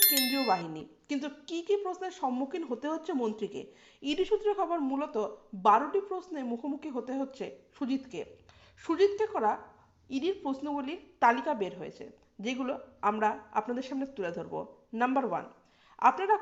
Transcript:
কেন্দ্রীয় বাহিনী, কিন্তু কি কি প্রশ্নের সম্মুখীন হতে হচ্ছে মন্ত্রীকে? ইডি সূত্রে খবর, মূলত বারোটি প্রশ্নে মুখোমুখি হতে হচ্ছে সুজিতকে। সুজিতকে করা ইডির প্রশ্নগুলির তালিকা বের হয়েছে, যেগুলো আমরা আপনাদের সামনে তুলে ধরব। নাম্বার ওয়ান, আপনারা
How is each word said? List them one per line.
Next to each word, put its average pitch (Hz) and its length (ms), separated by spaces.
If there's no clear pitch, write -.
কেন্দ্রীয় 262 360
বাহিনী, 170 360
কিন্তু 294 200
কি 339 140
কি 403 140
প্রশ্নের 370 440
সম্মুখীন 262 500
হতে 247 180
হচ্ছে 320 240
মন্ত্রীকে? 214 500
ইডি 302 220
সূত্রে 415 300
খবর, 339 260
মূলত 277 360
বারোটি 226 540
প্রশ্নে 359 340
মুখোমুখি 277 540
হতে 247 160
হচ্ছে 269 320
সুজিতকে। 262 440
সুজিতকে 403 420
করা 254 260
ইডির 311 320
প্রশ্নগুলির 285 580
তালিকা 247 340
বের 185 260
হয়েছে, - 240
যেগুলো 254 300
আমরা 214 260
আপনাদের 240 360
সামনে 277 180
তুলে 190 300
ধরব। 165 180
নাম্বার 262 320
ওয়ান, 170 200
আপনারা 381 440